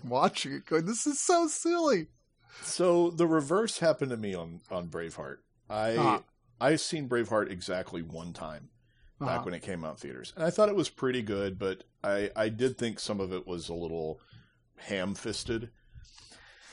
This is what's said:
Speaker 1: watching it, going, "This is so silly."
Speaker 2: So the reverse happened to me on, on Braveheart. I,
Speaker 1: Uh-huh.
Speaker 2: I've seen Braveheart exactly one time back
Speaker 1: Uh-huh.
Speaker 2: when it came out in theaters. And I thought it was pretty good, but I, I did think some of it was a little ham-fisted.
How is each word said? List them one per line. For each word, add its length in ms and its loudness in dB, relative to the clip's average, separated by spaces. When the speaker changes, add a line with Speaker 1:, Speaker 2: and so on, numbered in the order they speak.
Speaker 1:
watching 480 2
it, 120 -8
going, 200 2
"This 200 -2
is 140 -2
so 300 4
silly." 580 2
Speaker 2:
So 460 4
the 180 4
reverse 520 2
happened 320 2
to 60 -4
me 160 -2
on, 280 -6
on 160 -4
Braveheart. 520 -8
I, 280 0
Speaker 1:
Uh-huh. 220 4
Speaker 2:
I've 180 6
seen 300 -4
Braveheart 420 2
exactly 500 -4
one 300 -10
time 380 -10
back 100 -4
Speaker 1:
Uh-huh. 140 0
Speaker 2:
when 100 -6
it 80 -8
came 220 -8
out 80 -6
in 60 -12
theaters. 400 -12
And 80 -2
I 60 2
thought 180 6
it 60 0
was 140 2
pretty 320 0
good, 380 -2
but 240 -2
I, 320 0
I 140 0
did 300 0
think 240 -4
some 180 -4
of 140 -4
it 120 -4
was 220 -6
a 60 -6
little 480 -4
ham-fisted. 880 -4